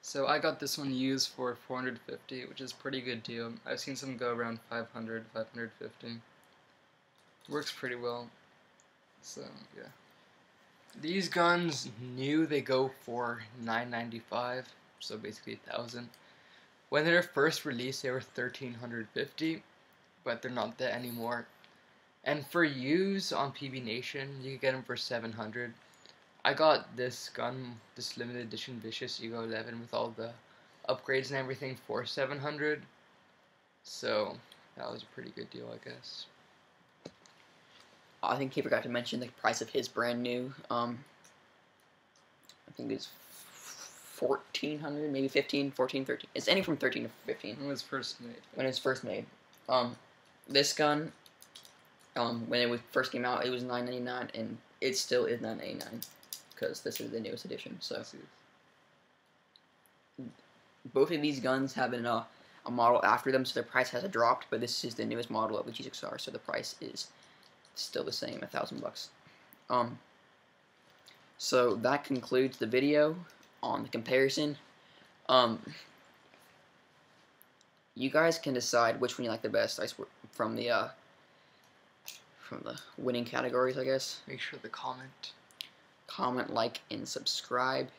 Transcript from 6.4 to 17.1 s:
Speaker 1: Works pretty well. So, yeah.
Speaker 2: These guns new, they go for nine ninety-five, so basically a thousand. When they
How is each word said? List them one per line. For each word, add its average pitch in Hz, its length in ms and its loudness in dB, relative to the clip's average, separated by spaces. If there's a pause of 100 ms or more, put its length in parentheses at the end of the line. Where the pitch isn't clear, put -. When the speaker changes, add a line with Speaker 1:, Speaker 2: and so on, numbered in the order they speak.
Speaker 1:
Works 143 240 -4
pretty 123 240 -6
well. 120 320 -4 (920)
So, - 220 -14 (340)
yeah. - 120 -16 (1120)
Speaker 2:
These 175 280 0
guns 170 600 4 (120)
new, 135 460 2
they 143 140 2
go 131 280 4 (160)
for 120 380 -4 (180)
nine 117 300 0
ninety-five, 120 760 -4 (320)
so - 180 -8
basically 110 480 -10
a 110 60 -10
thousand. 120 380 -6 (800)
When 147 180 4
they 170 60 8